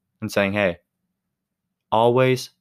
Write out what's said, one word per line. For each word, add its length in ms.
and 100
saying, 220
"Hey, 240
always 680